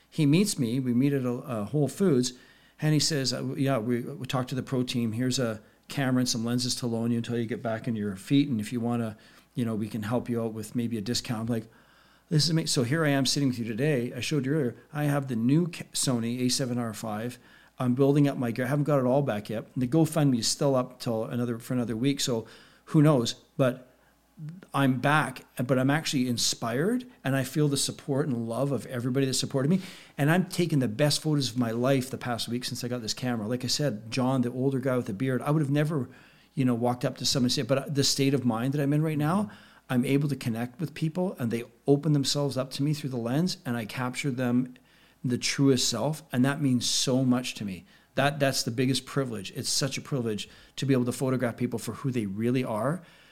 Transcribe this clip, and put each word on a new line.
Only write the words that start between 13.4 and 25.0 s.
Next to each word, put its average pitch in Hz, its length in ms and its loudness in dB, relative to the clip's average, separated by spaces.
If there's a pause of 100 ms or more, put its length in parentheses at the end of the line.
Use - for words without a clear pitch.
with 120 80 -2
you 113 80 -4
today. 120 500 0
I 127 40 -6
showed 131 260 -2
you 135 80 0
earlier, 123 220 0 (180)
I 147 120 -2
have 139 240 0
the 123 60 -2
new 139 340 4
Ca-, - 240 -12
Sony 120 520 -2
A 123 40 2
seven 123 280 -2
R 113 160 -4
five. 110 460 -6 (400)
I'm 123 160 2
building 143 320 6
up 139 100 -2
my 120 140 -2
gear. 127 140 -2
I - 20 -6
haven't 147 160 2
got 147 160 2
it 127 60 0
all 131 180 4
back 107 260 -2
yet. 113 160 -6 (100)
The 123 120 0
GoFundMe 151 500 4
is 107 100 0
still 139 280 0
up 123 240 -2
till 113 240 -2
another, 120 340 -4
for 123 160 -8
another 117 240 -2
week. 139 220 0
So 113 260 -2 (400)
who 156 160 6
knows? 143 320 6 (240)
But 127 260 2 (880)
I'm 131 280 2
back, 139 460 0 (200)